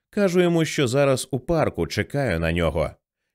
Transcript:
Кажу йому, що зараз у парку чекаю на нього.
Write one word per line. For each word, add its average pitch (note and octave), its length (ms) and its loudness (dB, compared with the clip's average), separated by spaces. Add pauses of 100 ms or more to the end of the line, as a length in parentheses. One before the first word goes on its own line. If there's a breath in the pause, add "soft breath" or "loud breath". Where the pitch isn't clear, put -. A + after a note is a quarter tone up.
Кажу F#3 320 2
йому, E3+ 240 2
що D3 220 0
зараз C3+ 440 0
у C3 80 -2
парку A#2 480 -2
чекаю G2+ 520 -2
на E2 120 0
нього. E2 400 0 (440)